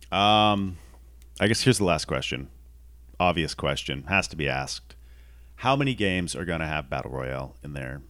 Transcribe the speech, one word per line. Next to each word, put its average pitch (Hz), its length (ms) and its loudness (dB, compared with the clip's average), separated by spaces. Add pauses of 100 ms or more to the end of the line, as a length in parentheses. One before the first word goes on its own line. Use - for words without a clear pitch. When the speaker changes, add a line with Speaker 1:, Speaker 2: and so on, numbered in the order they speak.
(100)
Speaker 1:
Yeah. 104 420 6
Speaker 2:
Um, 98 260 -2 (600)
I 101 100 4
guess 110 120 2
here's 127 160 4
the 101 80 2
last 82 220 2
question. 67 420 -4 (720)
Obvious 85 340 2
question. 69 540 -4
Has 95 200 2
to - 80 -12
be 73 120 -2
asked. 67 460 -6 (640)
How 131 200 2
many 135 180 0
games 92 400 0
are 85 120 -6
gonna 82 200 -2
have 76 220 -4
Battle 67 220 -6
Royale 65 520 -6
in 71 120 -12
there? 67 360 -8